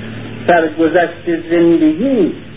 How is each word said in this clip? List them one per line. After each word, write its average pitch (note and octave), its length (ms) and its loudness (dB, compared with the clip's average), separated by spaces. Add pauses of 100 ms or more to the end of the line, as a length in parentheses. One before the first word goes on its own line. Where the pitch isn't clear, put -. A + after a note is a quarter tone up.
(460)
سرگذشت E3 1040 0
زندگی E3+ 800 2 (240)